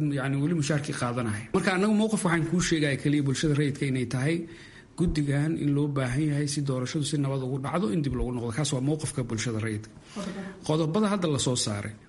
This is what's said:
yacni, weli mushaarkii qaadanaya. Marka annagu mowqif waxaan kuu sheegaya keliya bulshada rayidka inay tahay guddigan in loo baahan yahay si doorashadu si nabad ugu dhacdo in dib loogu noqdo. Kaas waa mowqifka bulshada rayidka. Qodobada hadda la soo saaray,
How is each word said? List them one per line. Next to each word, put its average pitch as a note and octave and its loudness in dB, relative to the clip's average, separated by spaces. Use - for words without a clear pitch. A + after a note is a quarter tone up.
yacni, C3+ 0
weli D3+ 2
mushaarkii D3 0
qaadanaya. A#2 -2
Marka F#3+ 2
annagu G#3 4
mowqif G#3+ 2
waxaan E3 4
kuu F3+ 2
sheegaya D3+ 2
keliya D3 2
bulshada C#3 2
rayidka C#3+ 0
inay B2+ 0
tahay C#3 0
guddigan D3+ 2
in C#3+ 2
loo C#3+ 2
baahan C3+ 0
yahay D3 0
si D3 -2
doorashadu C3+ -2
si D3+ -2
nabad C#3 0
ugu C3 -2
dhacdo D3+ -2
in F3+ 0
dib C3 0
loogu A#2+ 0
noqdo. A#2+ -2
Kaas C#3 -2
waa B2+ 0
mowqifka D3 -2
bulshada A2+ -2
rayidka. G#2+ -4
Qodobada D#3+ 2
hadda F#3 0
la C#3+ 0
soo B2+ 0
saaray, G#2 -4